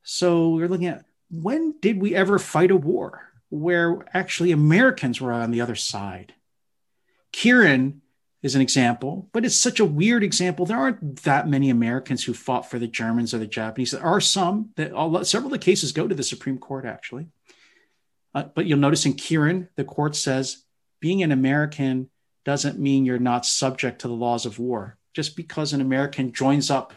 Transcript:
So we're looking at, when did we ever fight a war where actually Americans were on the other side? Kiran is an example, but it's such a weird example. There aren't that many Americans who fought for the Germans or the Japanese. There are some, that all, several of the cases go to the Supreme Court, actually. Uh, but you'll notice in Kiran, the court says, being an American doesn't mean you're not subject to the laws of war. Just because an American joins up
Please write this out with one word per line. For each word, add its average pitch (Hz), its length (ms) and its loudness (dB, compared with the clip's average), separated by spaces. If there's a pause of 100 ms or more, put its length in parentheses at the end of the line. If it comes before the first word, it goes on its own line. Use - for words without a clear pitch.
So 170 460 2
we're 165 180 0
looking 180 220 -2
at, - 160 -8 (260)
when 269 500 -4
did 196 200 0
we 202 160 0
ever 196 240 4
fight 196 320 2
a 190 40 6
war - 540 -2 (200)
where 170 480 0 (140)
actually 180 380 0
Americans 151 680 4
were 131 100 -4
on 117 220 -2
the 117 80 0
other 120 160 -4
side? 98 580 -8 (1000)
Kiran 151 640 6 (440)
is 135 140 -2
an 135 60 6
example, 131 720 0
but 226 120 0
it's 233 100 0
such 247 240 0
a 220 60 6
weird 202 400 2
example. 180 400 -2
There 220 140 -2
aren't 233 440 -4
that 139 240 2
many 139 240 2
Americans 120 540 0
who 123 80 -4
fought - 360 -4
for 123 100 -8
the 117 100 -4
Germans 117 460 -2
or 117 40 -4
the 110 80 -6
Japanese. 110 460 -6
There - 100 -8
are 175 180 2
some, 196 540 0
that 156 180 -6
all, 165 320 -2
several 262 280 -2
of 262 80 -4
the - 40 -14
cases 170 280 2
go 175 160 -2
to 196 60 -2
the 143 100 -4
Supreme 131 340 -6
Court, 131 280 -10
actually. 123 420 -12 (1080)
Uh, 143 100 -4 (100)
but 165 120 -2
you'll 143 120 2
notice 143 280 4
in 135 60 4
Kiran, 160 640 0
the 143 80 -4
court 151 320 -4
says, 131 480 -4 (360)
being 185 220 0
an 160 100 2
American 135 800 0 (340)
doesn't 143 340 -2
mean 135 260 2
you're 127 140 0
not 123 260 0
subject 127 560 -2
to 127 80 -8
the 120 60 -6
laws 120 320 -2
of 104 120 -8
war. 117 380 -6 (160)
Just 151 240 -8
because 156 360 -6
an 139 80 -2
American 131 520 -2
joins 139 380 2
up 131 260 -2